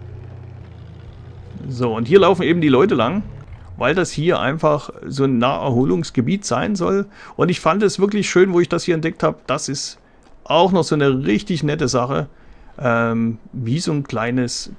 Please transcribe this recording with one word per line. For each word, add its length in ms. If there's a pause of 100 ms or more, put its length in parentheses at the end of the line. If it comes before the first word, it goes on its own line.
(1700)
So, 280
und 120
hier 120
laufen 240
eben 180
die 80
Leute 240
lang, 300 (540)
weil 180
das 160
hier 280
einfach 520 (160)
so 160
ein 160
Naherholungsgebiet 1040
sein 300
soll. 320 (280)
Und 140
ich 100
fand 220
es 180
wirklich 300
schön, 240
wo 60
ich 100
das 140
hier 100
entdeckt 300
habe. 240
Das 200
ist 300 (460)
auch 280
noch 120
so 100
eine 320
richtig 380
nette 240
Sache. 400 (500)
Ähm, 640 (120)
wie 280
so 120
ein 120
kleines 760